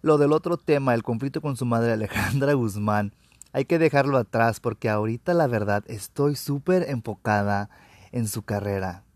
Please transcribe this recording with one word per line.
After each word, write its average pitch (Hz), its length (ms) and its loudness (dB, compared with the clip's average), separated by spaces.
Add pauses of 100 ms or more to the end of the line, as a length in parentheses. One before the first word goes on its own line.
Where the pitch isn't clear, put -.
Lo 151 160 4
del 143 160 4
otro 156 240 0
tema, 139 380 2
el 117 80 -2
conflicto 135 380 -4
con 143 140 -4
su 127 100 -4
madre 117 280 2
Alejandra 107 600 0
Guzmán, 104 600 0 (400)
hay 135 120 -2
que 170 140 0
dejarlo 139 380 4
atrás 113 420 2
porque 113 300 -4
ahorita 110 440 -2
la 165 140 4
verdad 104 400 0
estoy 139 480 -4
súper 160 540 -2
enfocada 104 800 -2 (420)
en 117 160 -4
su 104 140 -8
carrera. 98 600 -6 (120)